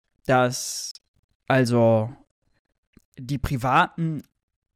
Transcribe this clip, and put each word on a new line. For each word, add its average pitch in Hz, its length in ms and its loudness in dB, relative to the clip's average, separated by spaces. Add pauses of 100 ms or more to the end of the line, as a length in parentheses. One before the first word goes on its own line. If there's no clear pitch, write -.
(280)
dass 127 680 -2 (540)
also 117 680 2 (1040)
die 131 220 -8
privaten 143 840 -2 (540)